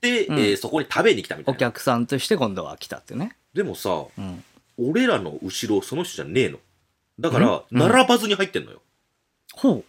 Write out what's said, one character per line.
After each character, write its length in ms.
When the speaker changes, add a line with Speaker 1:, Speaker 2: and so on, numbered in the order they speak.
Speaker 1:
て、 280
Speaker 2:
う 60
ん。 40
Speaker 1:
え 40
ー、 20
そ 140
こ 100
に 100
食 140
べ 100
に 80
来 60
た 80
み 80
た 60
い 20
な。 40
Speaker 2:
お 20
客 220
さ 180
ん 80
と 120
し 80
て 120
今 160
度 100
は 140
来 100
た 100
っ 40
て 120
ね。 220
Speaker 1:
で 120
も 100
さ、 300
Speaker 2:
う 20
ん。 220
Speaker 1:
俺 280
ら 120
の 240
後 340
ろ、 60
そ 120
の 100
人 120
じ 60
ゃ 20
ね 200
え 40
の。 100
だ 100
か 80
ら、 100
Speaker 2:
う 20
ん？ 80
う 20
ん。 60
Speaker 1:
並 180
ば 80
ず 120
に 60
入 120
っ 20
て 120
ん 40
の 80
よ。 80
Speaker 2:
ほ 140
う。 180